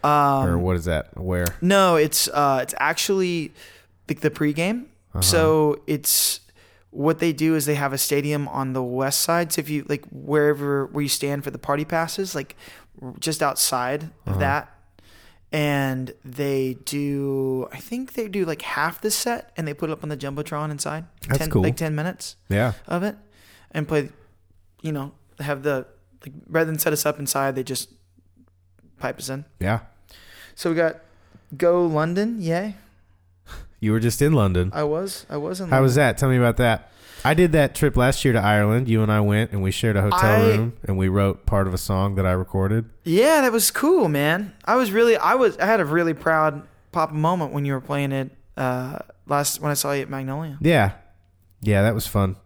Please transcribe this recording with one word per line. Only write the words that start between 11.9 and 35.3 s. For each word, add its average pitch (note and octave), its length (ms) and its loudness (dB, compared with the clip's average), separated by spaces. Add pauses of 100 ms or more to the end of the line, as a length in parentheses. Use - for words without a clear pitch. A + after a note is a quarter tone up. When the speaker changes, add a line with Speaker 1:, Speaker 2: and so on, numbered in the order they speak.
Speaker 1:
like, - 220 -8 (600)
just D#3 240 -4
outside C#3 600 -2 (220)
of G2+ 80 -4
Speaker 2:
Uh-huh. F#2 60 0
Speaker 1:
that. C#3+ 360 -2 (760)
And C#3 600 -2 (100)
they C3+ 520 -2 (100)
do, C#3 840 -2
I - 60 -16
think B3+ 360 -10
they A3+ 140 -4
do, F#3+ 180 -2
like, D#3 160 -6
half - 400 -4
the G#3+ 80 0
set - 480 -4
and E3 100 -4
they C#3+ 60 -6
put D3+ 160 -6
it D#3 40 -4
up - 100 -10
on D3+ 60 -6
the D3 80 -6
Jumbotron D3 520 -6
inside. D3+ 360 -8 (220)
Speaker 2:
That's C#3 120 0
Speaker 1:
Ten, D#3 100 -4
Speaker 2:
cool. C#3+ 140 2
Speaker 1:
like, C#3+ 120 2
ten D#3 200 -4
minutes E3 400 -6 (140)
Speaker 2:
Yeah. G#2 240 2 (140)
Speaker 1:
of F3 140 -2
it G#3 140 -4 (560)
and D3+ 160 -6
play, D3+ 220 -2 (720)
you D#3 100 -6
know, C#3+ 220 -6 (260)
have C#3+ 240 -6
the, C3+ 240 -2 (360)
like, C#3 100 -18 (140)
rather D#3+ 220 0
than D#3 80 -4
set D3+ 160 0
us D3 120 -2
up D3 140 -2
inside, C#3 360 -2
they C3 80 -4
just C3 260 -8 (1080)
pipe B2+ 180 -6
us - 120 -12
in. C#3 160 -8 (140)
Speaker 2:
Yeah. G#2 200 0 (760)
Speaker 1:
So - 160 -4
we E3 60 0
got D#3+ 220 0 (600)
Go F3 280 4
London, F3 560 0
yay. F#3 340 -2 (1040)
Speaker 2:
You G#2+ 140 2
were A2 80 2
just A#2 200 0
in D3+ 120 4
London. F#2+ 400 4
Speaker 1:
I D3+ 100 -2
was. E3 460 -4
I D3 80 -8